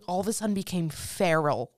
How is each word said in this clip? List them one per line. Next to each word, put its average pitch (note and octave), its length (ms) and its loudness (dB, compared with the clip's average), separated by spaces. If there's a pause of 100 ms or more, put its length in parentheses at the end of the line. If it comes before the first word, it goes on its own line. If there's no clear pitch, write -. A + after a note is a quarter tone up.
all F3+ 140 -2
of G3+ 80 -2
a - 40 0
sudden G#3 200 -2
became F3+ 340 -2
feral D3+ 920 0